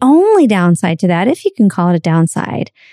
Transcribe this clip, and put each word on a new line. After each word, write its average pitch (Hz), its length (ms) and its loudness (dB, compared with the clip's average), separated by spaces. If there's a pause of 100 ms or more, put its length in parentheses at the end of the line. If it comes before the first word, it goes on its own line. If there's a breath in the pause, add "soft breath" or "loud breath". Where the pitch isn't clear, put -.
only 339 460 2
downside 175 500 0
to 190 100 -2
that, 175 200 0
if 311 180 -4
you 403 100 -2
can 202 140 2
call 180 200 -2
it 175 80 0
a - 20 -6
downside, - 720 -4 (220 soft breath)